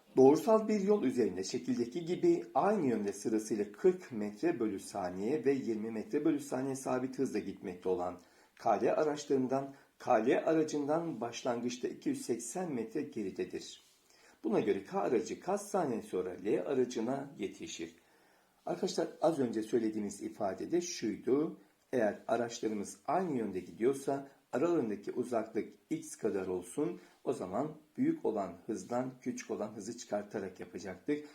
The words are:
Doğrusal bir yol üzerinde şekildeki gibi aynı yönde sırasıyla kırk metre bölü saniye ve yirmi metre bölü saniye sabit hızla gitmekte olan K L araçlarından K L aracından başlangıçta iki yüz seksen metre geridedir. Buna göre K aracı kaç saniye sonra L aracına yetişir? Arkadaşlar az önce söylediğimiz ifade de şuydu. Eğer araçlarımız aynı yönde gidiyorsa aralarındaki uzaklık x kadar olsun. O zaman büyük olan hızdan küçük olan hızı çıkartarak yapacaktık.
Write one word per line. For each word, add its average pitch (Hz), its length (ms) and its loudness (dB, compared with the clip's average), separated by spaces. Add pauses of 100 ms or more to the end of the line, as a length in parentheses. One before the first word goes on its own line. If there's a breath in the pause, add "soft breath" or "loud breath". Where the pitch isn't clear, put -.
(160 soft breath)
Doğrusal 160 520 8
bir 214 120 2
yol 208 220 4
üzerinde 104 420 2
şekildeki 123 600 -2
gibi 170 400 2 (100)
aynı 180 320 4
yönde 104 260 2
sırasıyla 110 600 0
kırk 180 400 2
metre 110 480 -2
bölü 101 200 -2
saniye 101 640 -4
ve 139 80 6
yirmi 113 380 -2
metre 113 340 -2
bölü 156 160 2
saniye 135 360 -4
sabit 131 420 -2
hızla 110 200 0
gitmekte 92 500 -6
olan 90 320 -2 (340 soft breath)
K 104 260 2
L 143 120 4
araçlarından 139 840 0 (240 loud breath)
K 117 280 4
L 156 200 4
aracından 156 720 0
başlangıçta 120 680 -4
iki 117 200 -6
yüz 135 140 -2
seksen 170 500 -4
metre 120 300 -4
geridedir. - 880 -6 (560 soft breath)
Buna 202 160 2
göre 196 240 0
K 196 160 -4
aracı 113 400 0
kaç 202 200 -2
saniye 151 420 -2
sonra 90 280 -4 (140)
L 127 220 2
aracına 131 720 0
yetişir? - 560 -8 (720 soft breath)
Arkadaşlar 175 420 -2 (120)
az 156 180 4
önce 113 240 0
söylediğimiz 107 600 0
ifade 104 480 -4
de 175 100 4
şuydu. 139 800 -2 (320 loud breath)
Eğer 107 360 2
araçlarımız 113 800 -2
aynı 160 300 0
yönde 98 240 -2
gidiyorsa 135 680 0 (240 loud breath)
aralarındaki 131 600 0
uzaklık 113 560 -2 (220)
x 160 260 -4
kadar 98 300 0
olsun. 147 540 -2 (240 loud breath)
O 143 80 0
zaman 117 440 -2 (200)
büyük 156 280 0
olan 98 420 0
hızdan 120 560 -2
küçük 123 280 -6
olan 107 260 -4
hızı 113 200 -10
çıkartarak 104 640 -6
yapacaktık. 95 640 -6 (100)